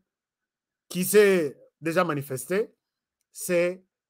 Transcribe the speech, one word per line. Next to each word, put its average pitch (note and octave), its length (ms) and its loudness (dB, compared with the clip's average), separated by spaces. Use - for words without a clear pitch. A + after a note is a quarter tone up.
qui F3+ 160 -4
s'est F#3+ 520 4
déjà E3 240 0
manifesté, D3+ 720 -4
c'est F3+ 540 -2